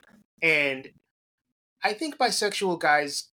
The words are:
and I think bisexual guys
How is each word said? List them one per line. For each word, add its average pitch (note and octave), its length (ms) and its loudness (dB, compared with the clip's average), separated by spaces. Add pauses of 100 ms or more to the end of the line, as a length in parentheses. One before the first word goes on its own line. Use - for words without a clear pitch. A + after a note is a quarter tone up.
(420)
and C#3+ 480 0 (920)
I G3+ 100 0
think C#4+ 240 -8
bisexual G3+ 640 0
guys D3 540 0